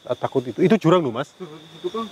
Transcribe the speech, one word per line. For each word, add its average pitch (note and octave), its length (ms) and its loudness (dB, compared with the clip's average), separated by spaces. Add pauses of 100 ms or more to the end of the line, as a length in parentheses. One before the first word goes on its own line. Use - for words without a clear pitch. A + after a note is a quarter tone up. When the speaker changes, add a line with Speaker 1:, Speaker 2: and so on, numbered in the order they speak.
(200)
Speaker 1:
takut - 240 -2
itu. B2 160 -8
Itu F#3+ 160 6
jurang F3 240 4
loh, B2+ 140 -4
Mas. - 180 -8
Speaker 2:
Tuh, F3+ 160 -18
di D#3 240 -20
situ, - 160 -10
Kang. A3+ 240 -6